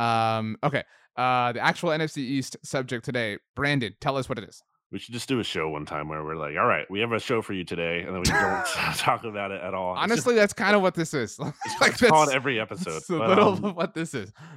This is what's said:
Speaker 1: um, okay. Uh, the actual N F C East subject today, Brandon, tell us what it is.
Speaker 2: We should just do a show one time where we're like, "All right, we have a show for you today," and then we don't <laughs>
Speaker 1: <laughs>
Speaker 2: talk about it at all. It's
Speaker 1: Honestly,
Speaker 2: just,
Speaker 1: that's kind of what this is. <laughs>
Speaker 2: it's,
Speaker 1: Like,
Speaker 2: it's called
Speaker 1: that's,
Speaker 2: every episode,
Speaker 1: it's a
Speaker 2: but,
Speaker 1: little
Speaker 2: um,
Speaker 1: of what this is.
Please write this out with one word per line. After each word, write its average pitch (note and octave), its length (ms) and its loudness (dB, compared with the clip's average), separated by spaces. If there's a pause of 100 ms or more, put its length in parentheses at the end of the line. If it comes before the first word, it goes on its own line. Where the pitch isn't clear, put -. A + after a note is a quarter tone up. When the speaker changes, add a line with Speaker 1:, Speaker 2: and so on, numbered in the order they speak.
Speaker 1:
um, A2+ 600 2
okay. C#3 200 0 (320)
Uh, B2+ 360 2
the A2+ 80 -6
actual D#3+ 320 0
N D#3 100 0
F D#3 80 -2
C D3 140 -6
East C3 400 -4
subject C3 420 -4
today, A#2 320 -4 (180)
Brandon, C3+ 460 0
tell C#3 160 0
us C3 100 -2
what B2 120 -6
it F#2+ 100 -10
is. - 140 -20 (280)
Speaker 2:
We G2 80 -8
should - 140 -12
just A#2+ 160 -8
do B2+ 100 2
a G#2 40 0
show D#2+ 260 -2
one D2+ 160 -6
time D2+ 220 -6
where D#2 160 -6
we're D#2 120 -6
like, D2+ 220 -6
"All G2+ 80 4
right, F#2 240 2
we F#2+ 120 -4
have A#2 100 -2
a A2 80 0
show A2+ 220 0
for G#2 120 -8
you F#2 100 -4
today," E2+ 380 -2
and F#2 140 -6
then F#2 40 -4
we F2 40 -2
don't - 420 0
<laughs> - 0 -
Speaker 1:
<laughs> - 320 -4
Speaker 2:
talk A#2+ 260 0
about G2+ 280 -4
it F#2+ 100 -6
at F#2+ 140 -6
all. F#2 180 -2
It's A2 80 -2
Speaker 1:
Honestly, A3 320 2
Speaker 2:
just, A3+ 80 6
Speaker 1:
that's G3+ 120 4
kind G#3 220 4
of G3+ 60 6
what F#3 140 2
this D#3+ 180 -2
is. A#2+ 260 -4
<laughs> - 260 -8
Speaker 2:
it's, A5 160 -6
Speaker 1:
Like, A#3 100 6
Speaker 2:
it's - 100 -8
called D#3 280 8
Speaker 1:
that's, C3+ 60 2
Speaker 2:
every C3 240 0
episode, F2 380 -4
Speaker 1:
it's - 120 -8
a F3+ 80 0
Speaker 2:
but, A2+ 120 2
Speaker 1:
little G3 240 6
Speaker 2:
um, G#2 120 -4
Speaker 1:
of G3 100 -4
what F3 180 -4
this E3 200 -6
is. G#2 180 -8 (260)